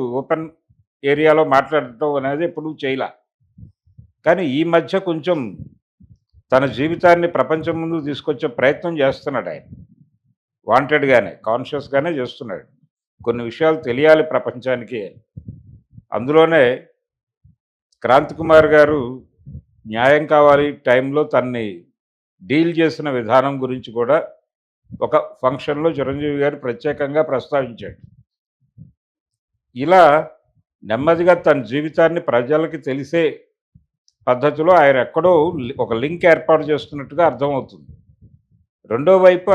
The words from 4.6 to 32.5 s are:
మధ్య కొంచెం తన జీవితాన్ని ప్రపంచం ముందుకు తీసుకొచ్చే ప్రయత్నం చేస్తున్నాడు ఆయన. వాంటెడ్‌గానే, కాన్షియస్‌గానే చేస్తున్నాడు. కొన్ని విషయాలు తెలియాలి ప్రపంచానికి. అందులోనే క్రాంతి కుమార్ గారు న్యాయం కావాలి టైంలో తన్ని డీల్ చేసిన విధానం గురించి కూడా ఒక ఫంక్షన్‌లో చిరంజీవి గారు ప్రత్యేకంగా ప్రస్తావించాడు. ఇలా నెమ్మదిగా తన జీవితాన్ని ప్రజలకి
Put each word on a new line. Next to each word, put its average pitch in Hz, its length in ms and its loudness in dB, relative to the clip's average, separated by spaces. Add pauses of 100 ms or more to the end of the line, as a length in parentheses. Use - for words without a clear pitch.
మధ్య 170 360 0
కొంచెం 170 400 -4 (1160)
తన 131 120 2 (120)
జీవితాన్ని 170 580 2
ప్రపంచం 156 460 -2
ముందుకు 165 280 -6
తీసుకొచ్చే 143 380 -6 (100)
ప్రయత్నం 147 440 0
చేస్తున్నాడు 131 520 -2
ఆయన. 69 100 -16 (1080)
వాంటెడ్‌గానే, 131 600 2 (160)
కాన్షియస్‌గానే 131 720 -4
చేస్తున్నాడు. 117 460 -10 (600)
కొన్ని 120 240 -4
విషయాలు 160 280 0 (100)
తెలియాలి 151 360 4 (100)
ప్రపంచానికి. 123 680 -6 (1160)
అందులోనే 156 460 4 (1400)
క్రాంతి 143 360 4
కుమార్ 156 360 6
గారు 151 240 4 (920)
న్యాయం 139 300 2 (100)
కావాలి 147 340 4 (220)
టైంలో 135 340 0 (120)
తన్ని 123 300 -2 (840)
డీల్ 165 300 0
చేసిన 156 300 -2 (100)
విధానం 131 340 0 (100)
గురించి 127 260 -8 (100)
కూడా 127 180 0 (880)
ఒక 151 100 -4 (280)
ఫంక్షన్‌లో 147 560 -2
చిరంజీవి 143 440 -6
గారు 143 220 -4
ప్రత్యేకంగా 143 680 -4
ప్రస్తావించాడు. 120 640 -6 (1900)
ఇలా 180 180 6 (880)
నెమ్మదిగా 165 420 2 (140)
తన 139 140 2 (100)
జీవితాన్ని 160 580 -2
ప్రజలకి 151 480 -2 (120)